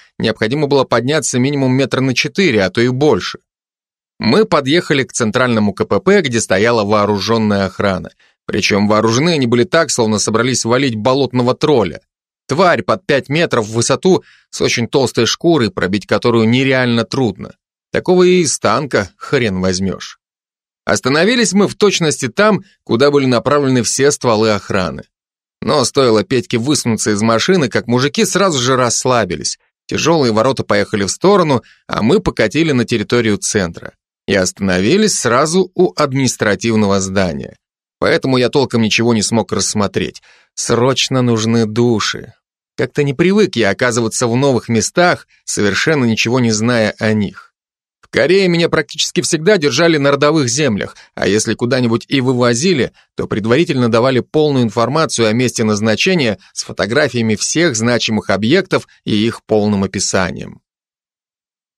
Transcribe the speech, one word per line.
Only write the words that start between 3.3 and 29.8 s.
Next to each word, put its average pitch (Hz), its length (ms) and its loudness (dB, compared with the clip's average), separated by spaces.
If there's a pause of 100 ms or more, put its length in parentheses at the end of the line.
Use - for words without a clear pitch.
Мы 196 260 2
подъехали 147 580 0
к - 100 -10
центральному 113 580 0
К 107 140 -2
П 101 140 0
П, 196 220 2
где 120 200 -2
стояла 107 420 0
вооружённая 104 840 0
охрана. 92 440 -4 (380)
Причём 101 400 0
вооружены 113 460 2
они 139 120 0
были 120 200 2
так, 160 260 0
словно 110 260 0
собрались 113 480 -2
валить 123 300 0
болотного 123 580 0
тролля. 110 480 0 (460)
Тварь 156 340 2
под - 240 -2
пять 139 240 0
метров 135 380 0
в 110 60 -12
высоту 131 500 0 (260)
с - 120 -8
очень 120 260 -2
толстой 123 400 0
шкурой, 143 420 0
пробить 95 380 -4
которую 113 420 2
нереально 127 540 0
трудно. 113 500 -4 (380)
Такого 180 320 2
и 180 180 4
из - 180 -2
танка 117 580 -2
хрен 110 440 -2
возьмёшь. 92 580 -4 (680)
Остановились 175 680 0
мы 196 140 2
в - 80 -6
точности 170 520 0
там, 208 360 0 (200)
куда 123 280 2
были 143 140 2
направлены 131 580 2
все 139 280 0
стволы 110 400 0
охраны. 95 520 -4 (580)
Но 143 220 0
стоило 113 400 2
Петьке 123 340 -2
высунуться 117 540 -2
из 104 100 0
машины, 117 480 2
как 104 180 -2
мужики 127 380 0
сразу 180 340 0
же 127 160 0
расслабились. 117 840 -2 (300)